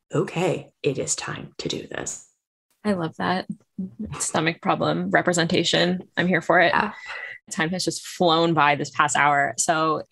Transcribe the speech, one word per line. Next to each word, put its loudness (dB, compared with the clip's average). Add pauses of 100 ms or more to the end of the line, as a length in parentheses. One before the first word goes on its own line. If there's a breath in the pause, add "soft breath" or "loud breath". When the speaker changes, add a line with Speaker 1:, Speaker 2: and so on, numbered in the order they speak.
(140)
Speaker 1:
"Okay, -2 (120)
it -2
is -2
time -10
to -6
do -6
this." -10 (580)
Speaker 2:
I 0
love -4
that. -2 (720)
Stomach -2
problem -2
representation. 2
I'm 0
here 2
for 4
it. 6
Speaker 1:
Yeah. 2 (580 loud breath)
Speaker 2:
Time -2
has -4
just -4
flown 2
by 6
this -6
past 2
hour. 2
So 0